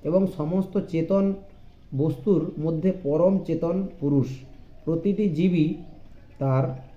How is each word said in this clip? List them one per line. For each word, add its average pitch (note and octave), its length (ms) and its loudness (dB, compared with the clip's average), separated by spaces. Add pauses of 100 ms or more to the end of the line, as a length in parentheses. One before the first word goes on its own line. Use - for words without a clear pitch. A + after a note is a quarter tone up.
এবং F#3 220 4
সমস্ত F3+ 520 -2
চেতন G3 560 0 (640)
বস্তুর D3+ 600 2
মধ্যে D#3+ 340 0 (100)
পরম E3+ 360 4
চেতন E3+ 480 -2 (140)
পুরুষ। C#3+ 260 2 (580)
প্রতিটি G3 440 0
জীবই E3+ 460 2 (640)
তার C3 440 0 (140)